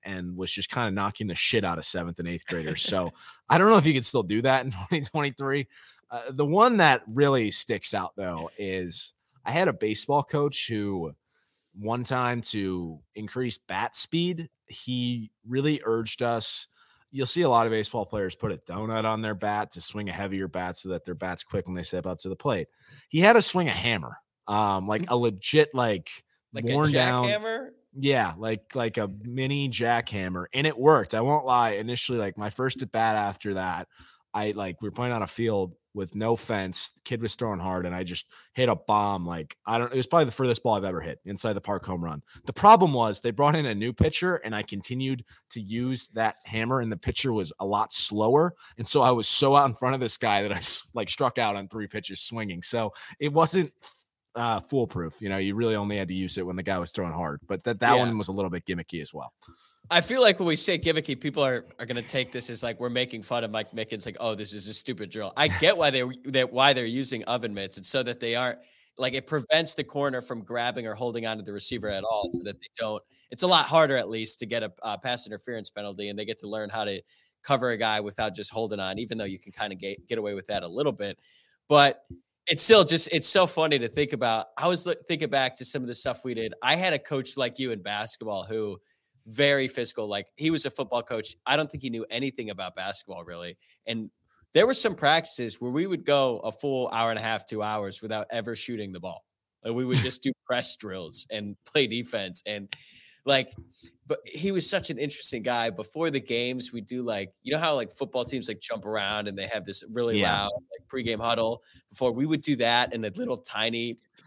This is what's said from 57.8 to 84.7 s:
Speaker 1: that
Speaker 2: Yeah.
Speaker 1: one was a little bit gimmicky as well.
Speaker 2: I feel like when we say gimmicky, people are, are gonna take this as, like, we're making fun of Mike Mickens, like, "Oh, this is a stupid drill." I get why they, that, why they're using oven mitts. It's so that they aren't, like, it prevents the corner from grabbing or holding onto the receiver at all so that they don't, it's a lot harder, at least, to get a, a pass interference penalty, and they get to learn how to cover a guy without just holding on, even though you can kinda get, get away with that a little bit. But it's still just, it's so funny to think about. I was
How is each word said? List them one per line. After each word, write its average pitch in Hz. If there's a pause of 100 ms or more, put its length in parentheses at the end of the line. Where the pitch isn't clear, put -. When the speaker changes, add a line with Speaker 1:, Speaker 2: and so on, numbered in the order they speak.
Speaker 1:
that 120
Speaker 2:
Yeah. 123
Speaker 1:
one 117
was 101
a 95
little 98
bit 87
gimmicky 87
as 73
well. 67 (580)
Speaker 2:
I 170
feel 240
like 202
when 175
we 156
say 175
gimmicky, 156
people 147
are, 127 (140)
are 120
gonna 120
take 127
this 123
as, 113
like, 117
we're 120
making 120
fun 117
of 107
Mike 110
Mickens, 110
like, 110
"Oh, 113
this 101
is 101
a 110
stupid 101
drill." 101
I 151
get 190
why 156
they, 131 (240)
that, 131
why 135
they're 127
using 123
oven 117
mitts. 98
It's 95
so 131
that 120
they 117
aren't, 123 (400)
like, 131
it 131
prevents 156
the 147
corner 139
from 120
grabbing 120
or 104
holding 117
onto 110
the 101
receiver 107
at 98
all 104
so 87
that 101
they -
don't, 107 (280)
it's 123
a -
lot 170
harder, 147
at 104
least, 110
to 120
get 113
a, 104 (100)
a 104
pass 123
interference 107
penalty, 101
and 104
they 107
get 107
to 107
learn 107
how 110
to 98 (420)
cover 127
a 117
guy 107
without 104
just 101
holding 107
on, 95
even 113
though 107
you 95
can -
kinda 101
get, 98
get 117
away 104
with 95
that 92
a 85
little 127
bit. 101 (500)
But 143 (440)
it's 165
still 214
just, 160
it's 165
so 190
funny 156
to 117
think 147
about. 113 (100)
I 170
was 175